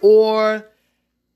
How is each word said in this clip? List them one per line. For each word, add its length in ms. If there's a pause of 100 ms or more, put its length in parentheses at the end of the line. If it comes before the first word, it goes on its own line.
or 680 (680)